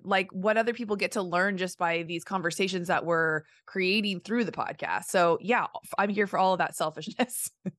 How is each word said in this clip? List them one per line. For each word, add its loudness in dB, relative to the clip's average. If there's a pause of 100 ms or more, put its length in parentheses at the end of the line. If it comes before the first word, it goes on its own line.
like, 2
what 2
other 2
people -2
get -2
to -2
learn 2
just -2
by 0
these -6
conversations -2
that 2
we're 2 (240)
creating 0
through 0
the -4
podcast. -4
So 4
yeah, 2
f-, -10
I'm 2
here 2
for -2
all 4
of 0
that -2
selfishness. -4 (140)
<laughs> -6